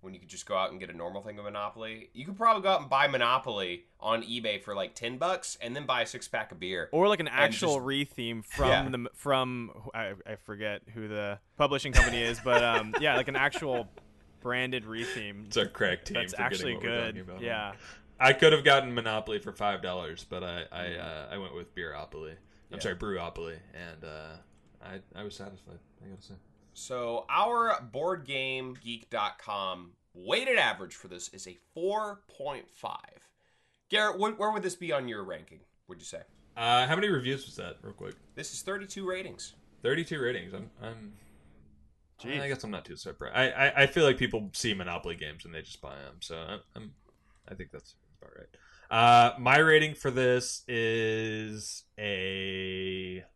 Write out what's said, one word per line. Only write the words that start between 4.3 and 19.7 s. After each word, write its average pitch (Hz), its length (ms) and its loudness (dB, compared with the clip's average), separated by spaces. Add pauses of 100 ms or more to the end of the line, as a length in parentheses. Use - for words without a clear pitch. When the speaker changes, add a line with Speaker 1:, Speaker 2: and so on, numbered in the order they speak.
Speaker 1:
for, 104 100 -8
like, 98 220 -4
ten 120 220 -8
bucks 180 420 -4
and 120 160 -8
then 147 100 -8
buy 123 180 0
a - 20 0
six-pack 113 480 -8
of 82 80 -16
beer. 90 320 -4
Speaker 2:
Or, 180 160 6
like, 202 100 2
an 160 80 -2
Speaker 1:
And 120 100 -4
Speaker 2:
actual 151 380 4
Speaker 1:
just 127 100 -2
Speaker 2:
retheme 131 600 -2
from 135 240 2
Speaker 1:
Yeah. 113 180 4
Speaker 2:
the, 123 260 -4
from, 127 580 -2 (220)
I, 107 200 -6 (120)
I 107 120 -10
forget 104 460 -6 (100)
who 110 160 -8
the 104 300 -4 (180)
publishing 143 340 2
company 117 320 8
is, 117 180 0
but, 120 220 4
um, 110 340 0
<laughs> 139 40 0
yeah, 143 160 4
like, 127 100 0
an 139 80 -6
actual 131 540 0 (500)
branded 127 460 -4
retheme. 110 600 -8
Speaker 3:
It's 107 100 -2
our 104 80 4
crack 95 400 0
team 202 80 -8
Speaker 2:
That's 104 200 -2
Speaker 3:
forgetting 120 120 -2
Speaker 2:
actually 98 300 -2
Speaker 3:
what 113 80 -8
we're 117 60 -2
Speaker 2:
good. 117 280 -2
Speaker 3:
talking 92 120 -12
about. 92 120 -12
Speaker 2:
Yeah. 110 320 -6 (480)
Speaker 3:
I 131 100 10
could 156 220 10
have 143 100 4
gotten 135 320 8
Monopoly 110 440 -2
for 101 120 -8
five 98 300 0